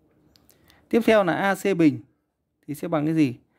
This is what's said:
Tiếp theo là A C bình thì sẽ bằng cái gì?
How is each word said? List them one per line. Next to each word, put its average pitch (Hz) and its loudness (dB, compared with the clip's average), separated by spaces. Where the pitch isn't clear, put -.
Tiếp 233 0
theo 214 4
là 160 0
A 190 -2
C 190 -2
bình 139 2
thì 147 -10
sẽ 175 -12
bằng 151 -4
cái 160 -2
gì? 143 0